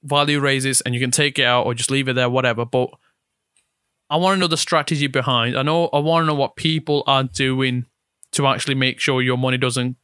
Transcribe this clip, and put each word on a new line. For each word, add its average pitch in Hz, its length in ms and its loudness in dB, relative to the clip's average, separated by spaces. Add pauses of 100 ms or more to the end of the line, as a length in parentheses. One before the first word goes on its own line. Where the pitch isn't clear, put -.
value 147 360 2
raises, 135 420 0
and 123 120 -4
you 120 80 -2
can 127 100 -2
take 147 280 0
it 131 60 2
out 123 200 2
or 123 80 -2
just 120 180 -4
leave 135 160 0
it 127 60 -2
there, 123 160 0
whatever. 123 360 0
But 127 240 0 (1200)
I 151 80 -2
wanna 190 200 2
know 180 100 0
the 165 100 0
strategy 147 500 0
behind. 127 500 0
I 135 60 0
know, 165 240 0
I 147 120 0
wanna 165 280 2
know 151 80 0
what 139 200 -2
people 156 520 -2
are 135 160 4
doing 131 640 -2 (480)
to 139 120 0
actually 135 300 0
make 131 240 0
sure 131 220 0
your 127 160 0
money 127 200 0
doesn't 123 460 -2